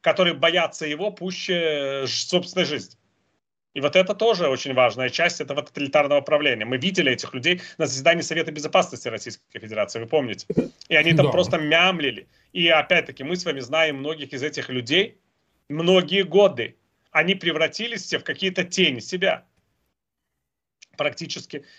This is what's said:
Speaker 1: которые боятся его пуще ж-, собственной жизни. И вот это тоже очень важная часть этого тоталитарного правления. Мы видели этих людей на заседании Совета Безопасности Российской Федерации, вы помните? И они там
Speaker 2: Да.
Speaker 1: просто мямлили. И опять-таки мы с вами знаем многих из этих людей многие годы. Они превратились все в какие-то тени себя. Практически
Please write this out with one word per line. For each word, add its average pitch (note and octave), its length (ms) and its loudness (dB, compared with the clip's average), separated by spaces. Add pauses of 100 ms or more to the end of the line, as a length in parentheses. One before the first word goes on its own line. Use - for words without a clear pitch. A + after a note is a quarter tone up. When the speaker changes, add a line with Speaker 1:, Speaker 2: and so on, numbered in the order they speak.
Speaker 1:
которые E3 340 2
боятся E3 520 0
его D#3+ 260 -4
пуще D#3+ 920 -2
ж-, A#2+ 40 -4
собственной F3 560 0
жизни. - 300 -8 (760)
И D3 60 -6
вот C3+ 140 0
это F#3+ 200 4
тоже G3 340 2
очень C3+ 260 -2
важная B2 360 4
часть E3+ 300 0
этого C#3+ 220 -4
тоталитарного C#3+ 600 0
правления. C#3+ 420 0
Мы B2+ 140 -4
видели D#3 340 0
этих - 220 -6
людей E3 260 -2 (180)
на D#3+ 80 0
заседании D3 360 2
Совета D#3+ 280 -4
Безопасности D3+ 580 -2
Российской A2 520 -12
Федерации, G#2+ 400 -4
вы A2+ 60 -8
помните? B2 400 -2 (420)
И E3 80 2
они D#3 180 4
там C#3+ 120 4
Speaker 2:
Да. C3 60 0
Speaker 1:
просто F3 260 2
мямлили. D#3 680 2 (260)
И E3+ 160 0
опять-таки D#3 560 2
мы E3 120 -4
с F3+ 80 -8
вами C#3 160 -4
знаем D3 380 0
многих C#3+ 340 -8
из C3 100 -8
этих D3 280 -6
людей C3 480 -2 (500)
многие F3+ 560 2
годы. D3+ 500 2 (380)
Они F3 240 2
превратились F3 680 -2
все - 160 -6
в - 60 -8
какие-то F#3+ 400 -4
тени E3+ 360 0
себя. F#3 440 -4 (1500)
Практически D3 680 -8 (140)